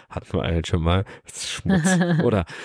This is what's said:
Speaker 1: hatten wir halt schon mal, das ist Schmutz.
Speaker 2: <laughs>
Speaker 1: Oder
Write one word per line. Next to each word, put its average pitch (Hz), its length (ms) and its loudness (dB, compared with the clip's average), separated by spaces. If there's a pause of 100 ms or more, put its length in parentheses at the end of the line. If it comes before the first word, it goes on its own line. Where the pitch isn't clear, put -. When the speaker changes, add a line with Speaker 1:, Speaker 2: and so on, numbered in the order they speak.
Speaker 1:
hatten - 240 -10
wir 90 120 0
halt 82 240 0
schon 85 160 0
mal, 87 200 2 (200)
das - 140 -20
ist - 120 -8
Schmutz. 185 480 2
Speaker 2:
<laughs> 175 260 2
Speaker 1:
Oder 104 200 2 (200)